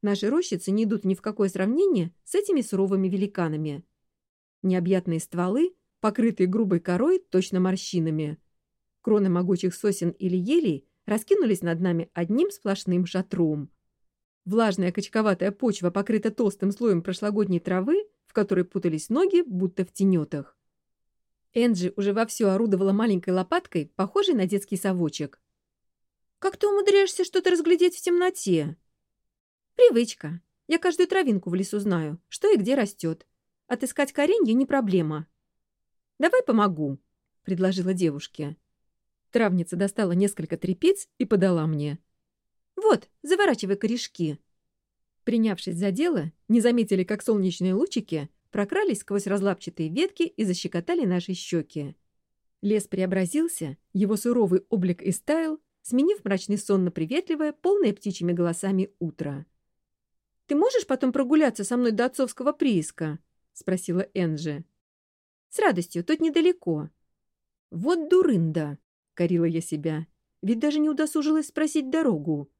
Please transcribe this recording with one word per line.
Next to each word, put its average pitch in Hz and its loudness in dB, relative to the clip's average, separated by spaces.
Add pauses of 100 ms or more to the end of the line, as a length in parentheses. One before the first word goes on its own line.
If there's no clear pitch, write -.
Наши 202 0
рощицы 240 -2
не 220 0
идут 208 -2
ни 190 0
в - -6
какое 208 -2
сравнение 220 0 (100)
с - -8
этими 381 2
суровыми 190 0
великанами. 165 -4 (760)
Необъятные 180 0
стволы, 190 2 (240)
покрытые 214 2
грубой 190 2
корой, 269 2
точно 185 0
морщинами. 160 -2 (640)
Кроны 208 2
могучих 180 0
сосен 196 -2
или 185 -2
елей 202 0 (200)
раскинулись 220 0
над 170 -2
нами 170 -2
одним 226 -2
сплошным 185 -2
шатром. 165 -2 (760)
Влажная 196 0
качковатая 202 -2
почва 202 -2
покрыта 208 -2
толстым 202 -2
слоем 196 0
прошлогодней 190 -2
травы, 214 -2 (200)
в - -20
которой 202 0
путались 170 -4
ноги, 349 2
будто 185 -2
в - -20
тенетах. 160 -2 (960)
Энджи 226 2
уже 202 0
вовсю 226 0
орудовала 196 2
маленькой 196 0
лопаткой, 185 -2
похожей 359 0
на 196 2
детский 196 -4
совочек. 175 -4 (1000)
«Как 392 -2
ты 415 0
умудряешься 392 4
что-то 359 0
разглядеть 339 4
в - -14
темноте?» 262 0 (1000)
«Привычка. 233 4 (260)
Я 320 2
каждую 359 2
травинку 269 0
в 170 -2
лесу 196 -2
знаю, 170 -2
что - 0
и 392 6
где 220 2
растет. 202 -4 (420)
Отыскать 269 -4
коренья 302 2
не 262 2
проблема». 180 0 (920)
«Давай 480 2
помогу», 170 0 (440)
предложила 185 0
девушке. 156 -4 (760)
Травница 180 0
достала 196 0
несколько 180 0
трепиц 311 0 (100)
и 262 -2
подала 180 2
мне. 147 -4 (800)
«Вот, 427 2 (120)
заворачивай 285 0
корешки». 202 -4 (840)
Принявшись 220 -2
за 196 0
дело, 214 -2 (160)
не 226 6
заметили, 220 2
как 208 -6
солнечные 185 0
лучики 190 -4 (220)
прокрались 208 -2
сквозь 202 -4
разлапчатые 190 -4
ветки 311 -2
и 330 -4
защекотали 185 -2
наши 180 -2
щеки. 160 -6 (640)
Лес 202 0
преобразился, 185 -2 (160)
его 208 0
суровый 214 2
облик 180 -2
истаял, 311 -2 (280)
сменив 330 0
мрачный 196 -2
сон 196 0
на 175 -2
приветливое, 302 -4
полное 349 0
птичьими 180 -4
голосами 180 -2
утро. 147 -8 (1000)
«Ты 285 -2
можешь 440 2
потом 254 0
прогуляться 269 2
со 240 -2
мной 240 2
до 233 0
отцовского 254 -2
прииска?» — 165 -2 (340)
спросила 185 -4
Энджи. 156 -4 (840)
«С - -8
радостью, 180 0
тут 311 0
недалеко». 320 0 (800)
«Вот 302 -2
дурында!» — 165 2 (380)
корила 170 2
я 165 0
себя. 156 -6 (340)
«Ведь 226 0
даже 294 0
не 302 2
удосужилась 302 -2
спросить 302 -4
дорогу». 160 -2 (100)